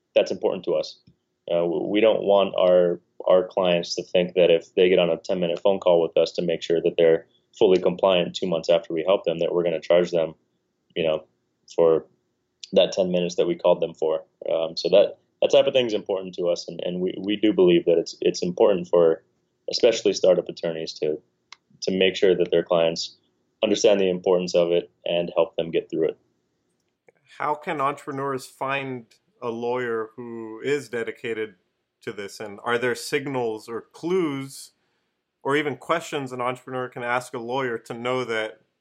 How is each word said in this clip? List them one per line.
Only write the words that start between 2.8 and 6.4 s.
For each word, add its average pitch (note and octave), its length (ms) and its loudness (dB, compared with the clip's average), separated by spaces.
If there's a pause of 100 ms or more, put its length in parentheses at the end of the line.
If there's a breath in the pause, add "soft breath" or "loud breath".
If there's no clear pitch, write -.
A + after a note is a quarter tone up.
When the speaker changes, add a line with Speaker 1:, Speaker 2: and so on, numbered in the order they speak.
Speaker 1:
our F#2 200 4
clients F2 480 0
to F2+ 80 -6
think F2+ 320 -2
that E2+ 160 6
if E2 240 2
they F#2 160 4
get F#2 80 6
on F2 120 2
a E2 60 0
ten-minute F2 440 -4
phone F#2+ 200 0
call F2 220 4
with E2 140 -2
us E2 160 2
to F2+ 100 -4